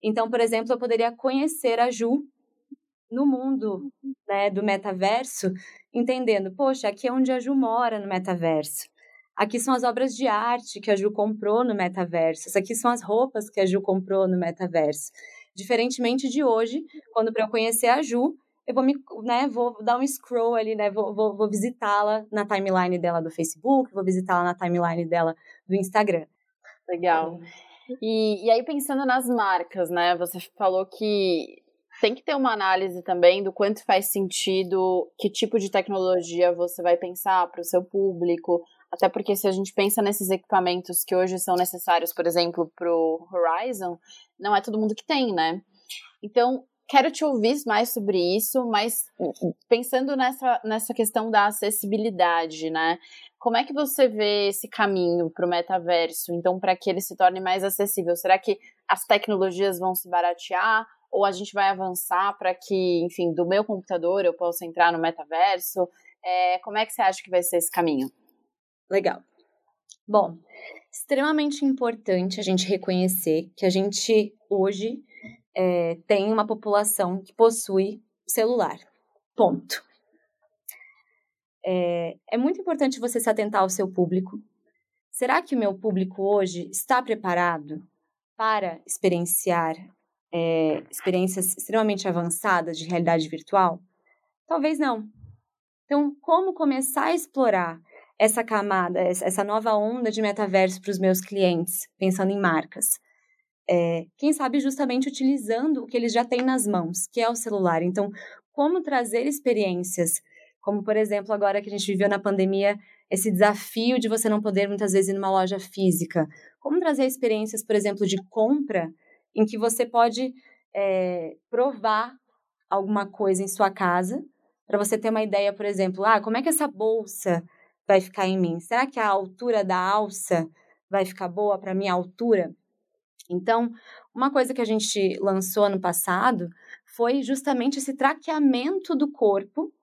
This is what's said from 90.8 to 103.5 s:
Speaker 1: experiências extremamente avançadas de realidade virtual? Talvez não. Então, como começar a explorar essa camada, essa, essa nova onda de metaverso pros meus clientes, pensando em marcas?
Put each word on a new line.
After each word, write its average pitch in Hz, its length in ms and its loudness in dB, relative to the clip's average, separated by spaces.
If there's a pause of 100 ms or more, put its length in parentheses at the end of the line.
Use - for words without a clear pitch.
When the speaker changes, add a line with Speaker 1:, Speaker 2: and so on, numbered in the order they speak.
Speaker 1:
experiências 185 640 -2
extremamente 208 500 -2
avançadas 170 720 -2
de 160 100 -10
realidade 170 420 0
virtual? 180 520 0 (640)
Talvez 311 320 0
não. 233 300 -2 (800)
Então, 285 340 0
como 359 320 2
começar 277 520 0
a 330 100 0
explorar 196 640 0 (380)
essa 226 260 4
camada, 190 560 0
essa, 185 240 0
essa 185 180 0
nova 220 320 0
onda 220 360 0
de 220 100 -4
metaverso 190 600 0
pros 196 160 -4
meus 185 220 2
clientes, 180 680 -2 (100)
pensando 190 320 0
em 202 80 -2
marcas? 180 600 0 (680)